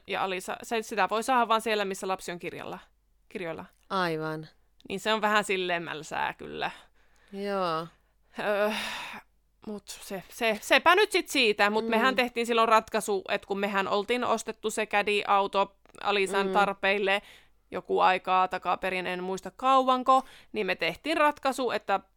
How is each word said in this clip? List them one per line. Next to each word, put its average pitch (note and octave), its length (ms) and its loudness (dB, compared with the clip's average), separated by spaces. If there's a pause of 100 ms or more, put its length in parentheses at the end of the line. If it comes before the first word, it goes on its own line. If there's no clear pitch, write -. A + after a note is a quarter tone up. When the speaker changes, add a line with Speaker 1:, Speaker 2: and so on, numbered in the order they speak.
Speaker 1:
ja F#3 160 -4
Alisa, F#3 400 -6
se, A3+ 180 -4
sitä G3+ 280 -2
voi A3 140 -2
saada A#3+ 240 2
vaan A3 140 2
siellä, G#3 240 -2
missä F#3+ 220 -6
lapsi F#3 240 -6
on F3 80 -10
kirjalla, E3+ 400 -12 (500)
kirjoilla. E3+ 360 -10 (240)
Speaker 2:
Aivan. D#3 580 -4 (420)
Speaker 1:
Niin F#3+ 100 -6
se G#3+ 140 0
on A3 80 0
vähän G#3 220 2
silleen F3+ 400 -2
mälsää C#3+ 500 -4
kyllä. D3+ 380 -8 (600)
Speaker 2:
Joo. F#3 540 -4 (520)
Speaker 1:
Öö, D4 300 0 (960)
mut G#3 200 -10
se, - 420 -12
se, A3+ 320 -2
sepä D#4+ 340 6
nyt G4+ 160 4
sit - 180 0
siitä, G#3 400 4
mut A3 160 0
Speaker 2:
Mm. A3+ 40 -4
Speaker 1:
mehän A#3 260 4
tehtiin A#3+ 300 0
silloin A3+ 240 4
ratkaisu, A3 600 2
että - 180 -2
kun G3 120 -2
mehän G3 280 0
oltiin A#3+ 360 0
ostettu A3 460 -2
se G#3+ 160 -2
caddy-auto G3+ 920 2 (280)
Alisan G3 440 2
Speaker 2:
Mm. F#3+ 60 -2
Speaker 1:
tarpeille G3 680 2 (520)
joku F#3 260 -2
aikaa F#3 480 4
takaperin, F#3 600 -4
en F3+ 160 -6
muista F#3 320 -8
kauanko, C4 680 4 (280)
niin G#3+ 160 -4
me F#3 80 0
tehtiin F3 420 -2
ratkaisu, D4 540 0
että G3 280 -2 (180)